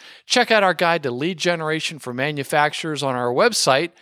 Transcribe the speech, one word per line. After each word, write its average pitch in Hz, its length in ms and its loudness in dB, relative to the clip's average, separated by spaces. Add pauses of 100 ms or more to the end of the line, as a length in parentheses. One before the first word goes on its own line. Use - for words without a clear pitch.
(260)
check - 240 2
out 214 140 6
our 180 100 4
guide 165 300 0
to 127 80 -2
lead 156 260 -4
generation 160 640 -4
for 123 160 -10
manufacturers 147 880 -2
on 131 120 -2
our 120 160 -2
website, 170 600 2 (100)